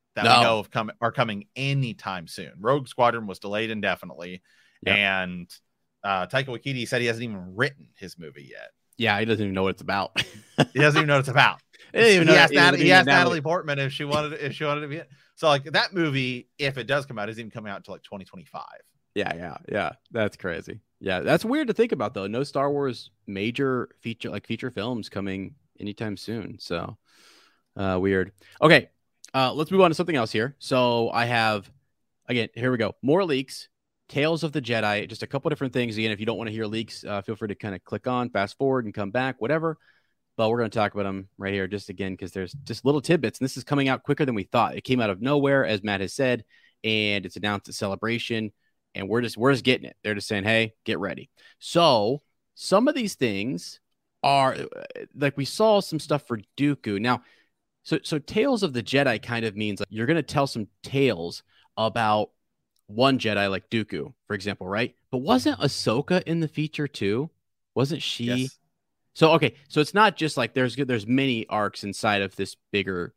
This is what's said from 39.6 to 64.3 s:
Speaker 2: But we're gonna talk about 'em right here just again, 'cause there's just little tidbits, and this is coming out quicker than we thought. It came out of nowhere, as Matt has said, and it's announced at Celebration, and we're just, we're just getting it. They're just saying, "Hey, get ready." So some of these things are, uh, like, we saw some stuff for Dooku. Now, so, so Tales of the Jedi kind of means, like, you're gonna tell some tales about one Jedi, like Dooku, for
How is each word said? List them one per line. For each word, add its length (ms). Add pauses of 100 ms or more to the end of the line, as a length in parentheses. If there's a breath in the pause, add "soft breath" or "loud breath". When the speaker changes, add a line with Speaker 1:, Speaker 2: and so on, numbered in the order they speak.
Speaker 2:
But 140
we're 80
gonna 120
talk 240
about 120
'em 320
right 160
here 140
just 220
again, 280
'cause 140
there's 220 (100)
just 220
little 160
tidbits, 380
and 60
this 120
is 60
coming 240
out 160
quicker 220
than 100
we 80
thought. 320
It 80
came 180
out 80
of 120
nowhere, 440
as 180
Matt 180
has 120
said, 300 (400 soft breath)
and 420
it's 100
announced 340
at 60
Celebration, 760 (440)
and 140
we're 120
just, 160
we're 140
just 140
getting 200
it. 160
They're 140
just 120
saying, 180
"Hey, 280 (120)
get 120
ready." 320 (300 soft breath)
So 640 (320)
some 320
of 80
these 200
things 640 (440)
are, 300
uh, 120 (480)
like, 240
we 80
saw 360
some 180
stuff 260
for 140 (180)
Dooku. 420
Now, 220 (600 soft breath)
so, 200
so 140
Tales 460
of 100
the 100
Jedi 380
kind 240
of 100
means, 260
like, 100
you're 160
gonna 160
tell 240
some 200 (160)
tales 600 (340 soft breath)
about 540 (560)
one 320
Jedi, 320
like 180
Dooku, 440 (120)
for 80